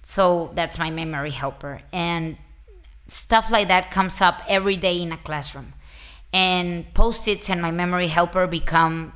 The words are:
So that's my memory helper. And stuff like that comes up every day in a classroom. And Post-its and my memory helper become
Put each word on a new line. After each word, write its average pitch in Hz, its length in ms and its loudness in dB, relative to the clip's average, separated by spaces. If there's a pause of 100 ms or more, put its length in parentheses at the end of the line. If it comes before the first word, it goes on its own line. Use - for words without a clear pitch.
So 175 520 0
that's 165 240 -4
my 165 120 -4
memory 160 400 -6
helper. 139 500 -10 (120)
And 170 440 -4 (720)
stuff 226 420 2
like 208 180 2
that 185 220 2
comes 185 300 0
up 339 280 4
every 196 280 2
day 180 240 0
in 170 120 -4
a 160 40 -6
classroom. 143 580 -10 (580)
And 180 640 0
Post-its 214 540 4
and 180 140 0
my 165 80 -2
memory 180 380 0
helper 175 380 2
become 160 680 0